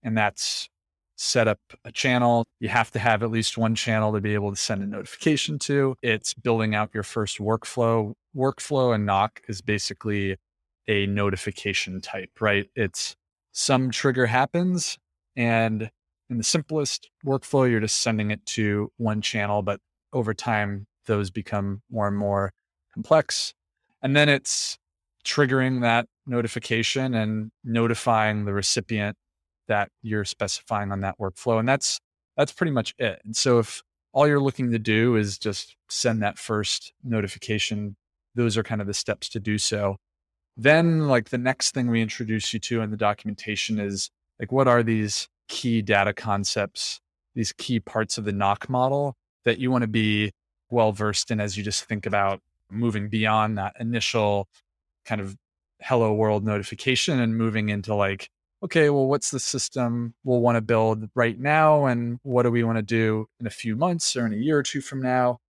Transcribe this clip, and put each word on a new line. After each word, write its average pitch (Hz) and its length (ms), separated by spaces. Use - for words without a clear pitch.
And 113 140
that's - 520
set 117 300
up 107 120
a - 60
channel. 120 540
You 113 80
have 107 240
to 113 80
have 110 240
at 113 80
least 113 260
one 113 160
channel 110 400
to 107 60
be 104 140
able 104 160
to 101 80
send 98 260
a - 20
notification 139 720
to. 135 420
It's 110 320
building 110 420
out 104 180
your 107 100
first - 340
workflow. 110 760
Workflow 131 580
in 104 120
Knock 101 420
is 95 140
basically 101 760
a 101 180
notification 101 960
type, 95 300
right? 101 340
It's - 400
some 131 380
trigger 127 340
happens, 160 720
and 113 540
in 120 80
the 110 60
simplest 156 680
workflow, 135 440
you're 113 100
just 104 220
sending 107 280
it 104 180
to 104 500
one 107 240
channel, 104 400
but 101 180
over 110 220
time, 104 520
those 104 260
become 101 580
more 110 180
and 101 100
more 98 340
complex. - 600
And 135 140
then 147 120
it's - 500
triggering 131 580
that 117 260
notification 120 880
and 110 380
notifying 113 800
the 101 80
recipient 101 640
that 101 220
you're 107 220
specifying 101 680
on 98 100
that 95 180
workflow. 110 400
And 113 80
that's, - 320
that's 147 140
pretty 165 200
much 123 280
it. 110 260
And 107 100
so 123 220
if - 240
all 143 140
you're 147 120
looking 131 320
to 117 80
do 110 360
is 104 240
just - 360
send 113 320
that 101 160
first - 560
notification, 107 920
those 117 220
are 110 60
kind 107 180
of 101 40
the 101 80
steps - 360
to 113 100
do 107 180
so. 101 400
Then, 160 500
like, 120 220
the 127 80
next 127 360
thing 123 160
we 117 120
introduce 110 520
you 113 80
to 117 200
in 107 100
the 107 40
documentation 107 840
is, 101 300
like, 110 120
what 131 180
are 120 140
these 110 440
key 113 320
data 101 320
concepts, - 880
these 113 180
key - 280
parts - 380
of 113 60
the 104 80
Knock 101 380
model 131 460
that 117 140
you 127 120
wanna 123 180
be 107 440
well-versed 107 600
in 107 120
as 101 160
you 104 60
just 101 200
think 104 220
about 98 340
moving 107 400
beyond 107 480
that 98 220
initial 110 680
kind 107 140
of 98 160
hello 113 320
world 107 320
notification 117 760
and 113 180
moving 110 300
into, 104 260
like, 98 360
okay, 156 260
well, 139 180
what's 139 240
the 135 80
system 120 840
we'll 123 160
wanna 117 220
build 110 540
right 117 220
now? 151 480
And 120 380
what 123 200
do 120 60
we 117 140
wanna 113 180
do 110 460
in 117 40
a 107 60
few 110 240
months 170 400
or 120 100
in 110 80
a 104 40
year 147 200
or 139 60
two 143 160
from 135 220
now? 127 480